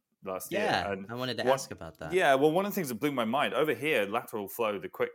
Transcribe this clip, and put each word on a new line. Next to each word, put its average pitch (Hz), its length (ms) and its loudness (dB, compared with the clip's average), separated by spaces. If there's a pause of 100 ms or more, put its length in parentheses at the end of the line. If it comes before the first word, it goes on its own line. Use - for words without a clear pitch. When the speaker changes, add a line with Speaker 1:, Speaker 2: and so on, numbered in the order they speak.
(240)
Speaker 1:
last 95 300 -6
year, - 80 0
Speaker 2:
Yeah, 101 320 0
Speaker 1:
and 98 160 -6
Speaker 2:
I 113 60 -8
wanted 127 220 -4
to 117 60 -2
Speaker 1:
one 123 100 4
Speaker 2:
ask 135 180 -4
about 85 280 -12
that. 82 140 -8
Speaker 1:
Yeah, 170 220 6
well, 143 160 6
one 185 140 2
of 208 60 -4
the 196 40 -4
things 185 140 -2
that 123 60 -4
blew 143 160 0
my 123 140 0
mind, 113 280 0
over 147 200 2
here, 123 320 2
lateral 104 420 -4
flow, 107 320 -2
the 90 100 -8
quick - 260 -4